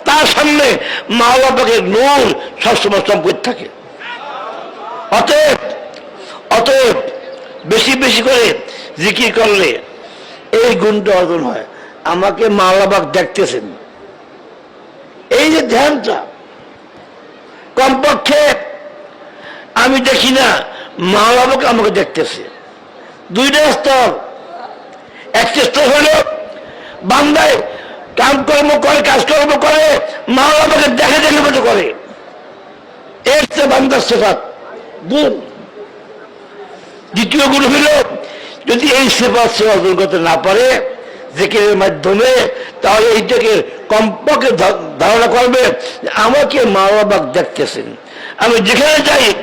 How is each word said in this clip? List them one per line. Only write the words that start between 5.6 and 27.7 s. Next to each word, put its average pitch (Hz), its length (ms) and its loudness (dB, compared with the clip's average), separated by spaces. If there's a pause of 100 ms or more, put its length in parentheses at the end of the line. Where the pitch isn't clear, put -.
অতএব 240 460 2 (720)
বেশি 220 280 0
বেশি 240 280 0
করে 240 360 2 (400)
জিকির 208 360 -2
করলে 202 440 2 (760)
এই 226 220 4
গুণটা 202 380 0
অর্জন 175 320 0
হয়। 110 200 -6 (400)
আমাকে 190 440 0
মাওলা 196 380 4
পাক 190 260 0
দেখতেছেন, 160 640 -2 (1500)
এই 302 220 2
যে 320 80 2
ধ্যানটা, 240 680 -2 (1500)
কমপক্ষে 285 720 0 (1300)
আমি 254 260 2
দেখি 254 300 0
না, 226 320 2 (360)
মাওলা 226 560 2
পাক 269 100 -2
আমাকে 226 260 2
দেখতেছে। 165 600 -4 (800)
দুইটা 277 400 2
স্তর, 254 460 2 (1120)
একটা - 280 0
স্তর 277 220 2
হলো 294 400 4 (800)
বান্দায় 294 540 2 (600)